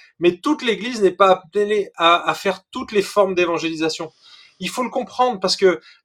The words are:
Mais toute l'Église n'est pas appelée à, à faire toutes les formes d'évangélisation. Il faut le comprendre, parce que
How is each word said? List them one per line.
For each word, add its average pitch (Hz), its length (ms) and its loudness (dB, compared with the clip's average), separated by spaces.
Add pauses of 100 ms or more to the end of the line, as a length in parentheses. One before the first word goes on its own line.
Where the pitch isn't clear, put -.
(200)
Mais 175 200 2
toute 302 240 -4
l'Église 220 380 -4
n'est 185 100 4
pas 190 180 4
appelée 208 640 -2
à, 170 320 2
à 175 60 0
faire 190 280 -4 (100)
toutes 254 200 -12
les 202 120 0
formes 190 320 0
d'évangélisation. 160 760 -4 (480)
Il 185 100 -8
faut 247 140 -4
le 233 60 -6
comprendre, 247 500 -2
parce 185 180 -2
que 180 220 4 (260)